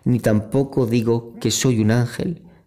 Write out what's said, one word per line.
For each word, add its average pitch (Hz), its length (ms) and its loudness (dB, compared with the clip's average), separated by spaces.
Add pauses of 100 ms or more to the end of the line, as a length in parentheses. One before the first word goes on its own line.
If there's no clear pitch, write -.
ni 123 140 2
tampoco 120 680 0
digo 117 540 0
que 113 100 -2
soy 120 300 0
un 110 120 4
ángel, 120 520 -2 (220)